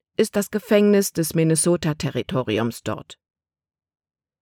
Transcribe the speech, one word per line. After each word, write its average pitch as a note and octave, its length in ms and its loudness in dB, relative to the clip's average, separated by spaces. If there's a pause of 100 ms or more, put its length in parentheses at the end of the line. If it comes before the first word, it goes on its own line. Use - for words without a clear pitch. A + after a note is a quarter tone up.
(160)
ist A3 200 -2
das G3+ 140 -4
Gefängnis G#3 600 2
des E3 220 -4
Minnesota-Territoriums D3+ 1500 0
dort.“ - 360 -10 (1200)